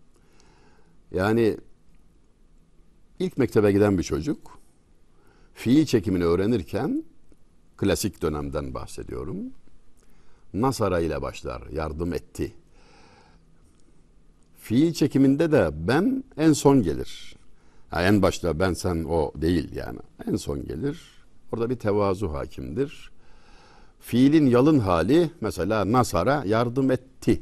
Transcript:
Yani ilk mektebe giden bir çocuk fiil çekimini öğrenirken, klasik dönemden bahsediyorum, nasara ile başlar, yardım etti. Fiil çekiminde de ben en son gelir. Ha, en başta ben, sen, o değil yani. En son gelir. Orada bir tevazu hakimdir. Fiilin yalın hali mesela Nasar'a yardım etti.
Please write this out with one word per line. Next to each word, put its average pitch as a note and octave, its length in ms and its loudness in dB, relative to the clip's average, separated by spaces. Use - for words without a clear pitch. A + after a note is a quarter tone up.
Yani G#2+ 460 0
ilk F3+ 180 -4
mektebe G#2+ 340 4
giden G2+ 260 4
bir D#2+ 60 0
çocuk - 560 -6
fiil C#3 320 2
çekimini F#2 380 0
öğrenirken, G#2 800 0
klasik F#2 440 -2
dönemden D2 520 -4
bahsediyorum, B1 640 -10
nasara G#2 460 0
ile D2+ 220 -2
başlar, B1 460 -10
yardım D#2 460 -6
etti. - 420 -8
Fiil C#3+ 300 2
çekiminde C#3+ 580 2
de G#2 220 4
ben D3+ 500 -2
en D#3 160 4
son C#3 300 6
gelir. C#2 520 -6
Ha, E2+ 140 -2
en G2+ 180 4
başta E2+ 380 0
ben, F#2 140 2
sen, E2 300 -4
o D#2 320 -2
değil D#2+ 400 -2
yani. A#1+ 240 -8
En F#3 80 0
son C#2+ 300 -6
gelir. C#3 360 -8
Orada A#2 180 -4
bir B2+ 60 -4
tevazu G2+ 580 -2
hakimdir. C#2+ 800 -8
Fiilin C#3 460 4
yalın C3 340 6
hali G#2 500 2
mesela G2 500 -2
Nasar'a B2 540 0
yardım A#2+ 460 0
etti. - 500 -2